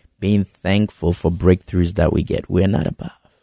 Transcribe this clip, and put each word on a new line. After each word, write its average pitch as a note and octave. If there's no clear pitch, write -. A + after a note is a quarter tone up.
being G2+
thankful F#2+
for E2+
breakthroughs F2+
that D#2+
we D#2+
get. -
We're F#2
not -
above. -